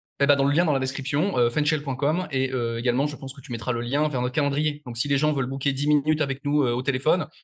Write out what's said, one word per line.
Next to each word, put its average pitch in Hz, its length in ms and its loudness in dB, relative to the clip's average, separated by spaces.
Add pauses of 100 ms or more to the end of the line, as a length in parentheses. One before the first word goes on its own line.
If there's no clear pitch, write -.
(200)
Eh 143 80 2
ben, 143 80 6
dans 139 100 2
le 139 80 2
lien 160 100 4
dans 160 100 2
la 135 60 2
description, 135 600 -2
euh, 120 100 4
fenchel 147 320 0
point 143 140 -4
com, 156 360 0
et, 131 220 -2
euh, 117 240 -2
également, 123 300 2
je 151 80 -4
pense - 180 -8
que 135 80 -12
tu 131 100 -8
mettras 120 220 -2
le 117 80 -2
lien 143 260 0
vers 131 140 0
notre 123 140 -2
calendrier. 147 500 0
Donc, 120 100 -6
si - 120 -4
les 139 100 2
gens 151 160 2
veulent 135 140 0
booker 135 260 -2
dix 139 140 -2
minutes 151 340 2
avec 135 240 -4
nous, 147 160 2
euh, 123 100 2
au 123 120 -2
téléphone, 143 440 0 (160)